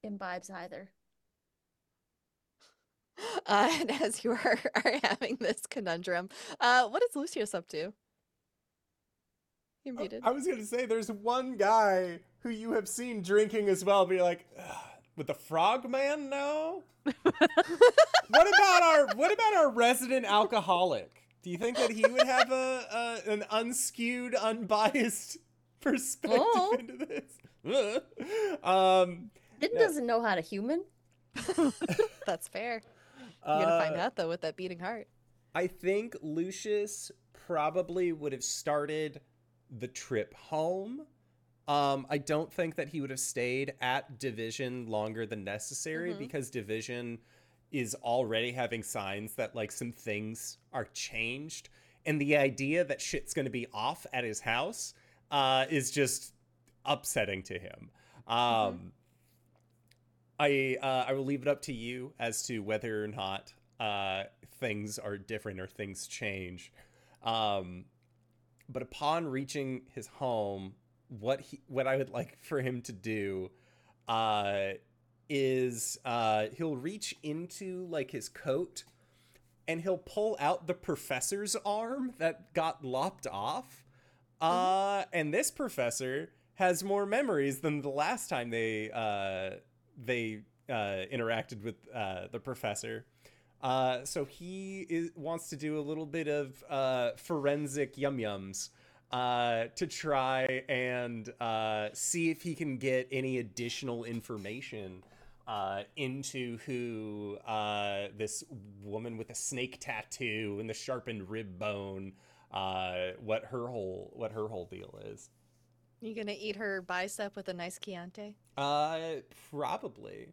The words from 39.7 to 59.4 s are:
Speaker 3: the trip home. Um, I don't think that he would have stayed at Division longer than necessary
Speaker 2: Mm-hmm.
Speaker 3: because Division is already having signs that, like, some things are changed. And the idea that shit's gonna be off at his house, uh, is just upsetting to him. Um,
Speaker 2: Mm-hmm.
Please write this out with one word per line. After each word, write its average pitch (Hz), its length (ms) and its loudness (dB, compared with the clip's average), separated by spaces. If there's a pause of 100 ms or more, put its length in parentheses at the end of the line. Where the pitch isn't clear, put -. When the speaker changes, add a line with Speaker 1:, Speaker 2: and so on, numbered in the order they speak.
Speaker 3:
the 117 120 -8
trip - 460 -4
home. 190 680 -2 (640)
Um, 139 420 4
I 151 80 0
don't 151 340 -2
think 165 240 -2
that 151 120 -4
he 151 120 -6
would 135 100 -4
have 131 100 -6
stayed 127 600 -2
at 127 380 -2
Division 123 720 -6
longer 110 380 -2
than 107 180 -6
necessary 156 640 -6
Speaker 2:
Mm-hmm. 170 80 -6
Speaker 3:
because 135 320 -6
Division 117 680 -6 (520)
is 120 320 -2
already 120 480 2
having 117 320 -2
signs 104 520 -6
that, 110 200 -4
like, 110 160 -4
some 120 220 -8
things 110 680 -6 (140)
are 123 140 -4
changed. 127 840 -8 (360)
And 151 160 0
the 143 160 4
idea 139 460 2
that 143 180 -2
shit's - 320 -6
gonna 139 160 0
be 123 240 -6
off 120 400 -4
at 127 120 -2
his 110 160 -6
house, 131 520 -4 (380)
uh, 131 400 4
is 139 220 2
just - 420 0 (500)
upsetting 107 600 0
to 92 160 -8
him. - 320 -16 (340)
Um, - 80 -2 (400)
Speaker 2:
Mm-hmm. 90 140 -12 (1500)